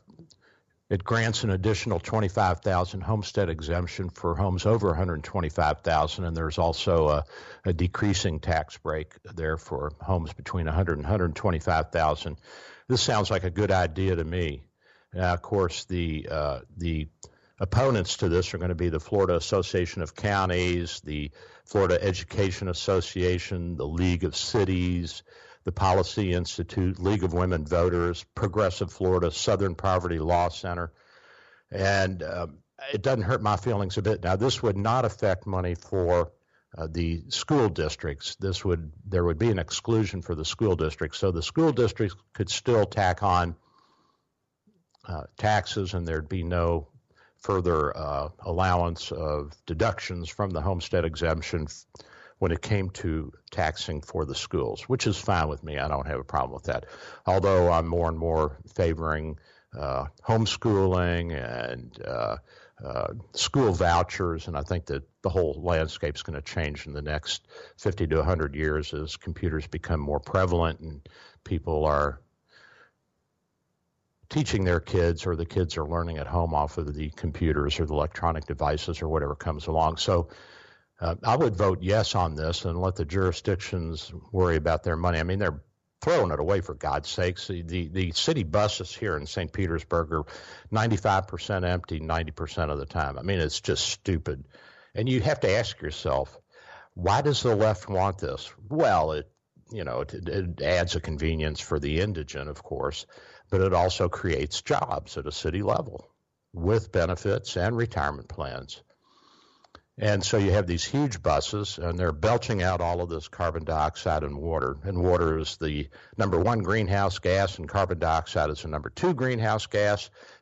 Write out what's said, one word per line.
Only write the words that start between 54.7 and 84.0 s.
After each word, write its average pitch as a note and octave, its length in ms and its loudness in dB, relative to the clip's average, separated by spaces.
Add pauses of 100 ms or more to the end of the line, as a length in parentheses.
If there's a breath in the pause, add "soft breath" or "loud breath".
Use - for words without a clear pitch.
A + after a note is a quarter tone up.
which B2+ 180 0
is G2 100 2
fine E2+ 320 2
with D2 140 -8
me. D#2 160 -8
I C#2 80 -2
don't C#2+ 200 -2
have C#2+ 120 -4
a C2+ 60 -8 (100)
problem C2 180 -2
with C2+ 120 -12
that. B1+ 200 -2 (400 loud breath)
Although F#2 460 6
I'm E2 160 4
more E2+ 220 2
and D#2+ 80 -2
more D#2 400 0 (180)
favoring, D#2 640 0 (340 soft breath)
uh, C2+ 320 -4 (160)
homeschooling F#2 1080 2
and, A#1+ 760 -8
uh, A#1 320 -4 (460 loud breath)
uh, B1+ 300 -4 (200)
school B2 400 2
vouchers, E2+ 760 2
and E2+ 80 -6
I C#2+ 60 -2
think E2+ 260 -4
that C#2 160 -6 (200)
the F#2 60 0
whole E2 340 2
landscape's D#2+ 580 0
gonna C#2 220 -8
change D2 440 -6
in D2 60 -10
the D2 80 -6
next D2+ 460 -6 (300 loud breath)
fifty F2 300 -2
to D#2 120 4
a D2+ 40 4
hundred D#2 320 0
years D2+ 380 -2
as D2+ 240 -8
computers D#2+ 500 -4
become - 320 -4
more D2 200 -2
prevalent E2+ 640 2
and D2+ 280 -12 (340 loud breath)
people D#2 420 -2
are D2 360 2 (2000 loud breath)
teaching A#2 360 2
their F2 160 4
kids, E2+ 440 2
or F2 100 0
the E2+ 100 -2
kids E2+ 320 0
are D#2 100 -2
learning E2+ 320 -2
at D2 80 -6
home E2 260 2
off D2 240 0
of D2 160 -4
the D#2 220 -6
computers D2+ 640 0
or E2 60 0
the D2+ 80 -2
electronic D#2 520 -2
devices D2+ 560 -2
or D#2+ 60 -2
whatever D2 280 0
comes D2+ 320 -6
along. D#2+ 300 2
So, F2 300 2 (720 loud breath)
uh, E2+ 240 -2
I A#2 120 4
would C3 200 4
vote F#2+ 260 4
yes G2+ 340 2
on E2+ 200 2
this D#2 300 -2
and E2+ 160 -2
let F#2 140 0
the D#2+ 100 -2
jurisdictions F2+ 1040 -2 (200)